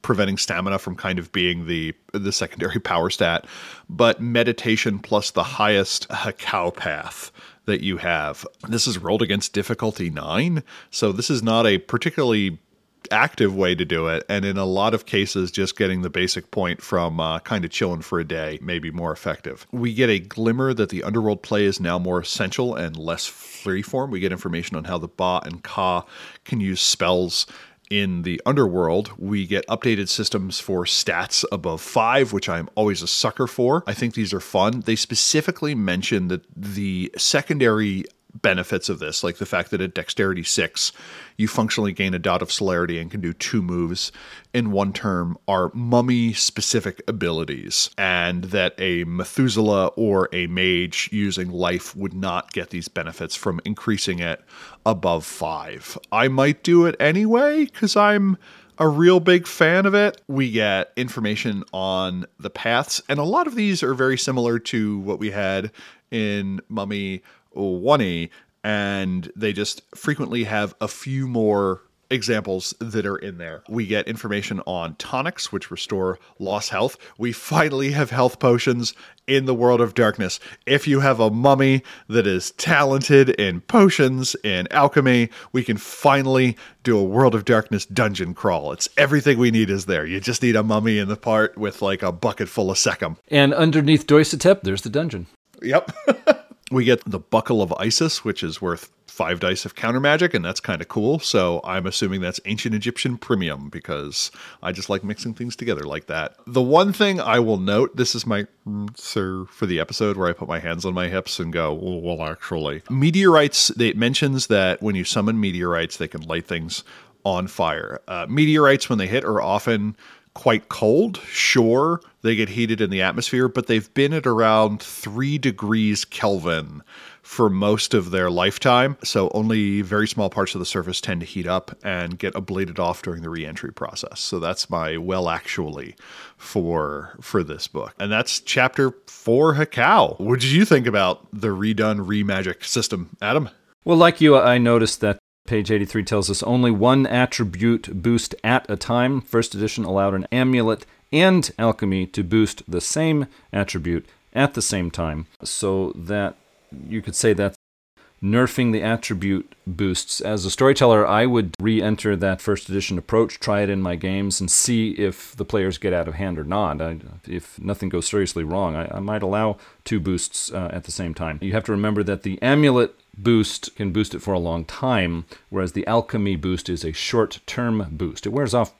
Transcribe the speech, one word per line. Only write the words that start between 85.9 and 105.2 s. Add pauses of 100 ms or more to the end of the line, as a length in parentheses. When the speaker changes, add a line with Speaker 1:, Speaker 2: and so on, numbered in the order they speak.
Speaker 1:
do
a
World
of
Darkness
dungeon
crawl.
It's
everything
we
need
is
there.
You
just
need
a
mummy
in
the
part
with,
like,
a
bucket
full
of
secum. (120)
Speaker 2:
And
underneath
Doisatep,
there's
the
dungeon. (360)
Speaker 1:
Yep. (160)
<laughs> (300)
We
get
the
Buckle
of
Isis,
which
is
worth (160)
five
dice
of
counter
magic,
and
that's
kinda
cool.
So
I'm
assuming
that's
ancient
Egyptian
premium,
because (320)
I
just
like
mixing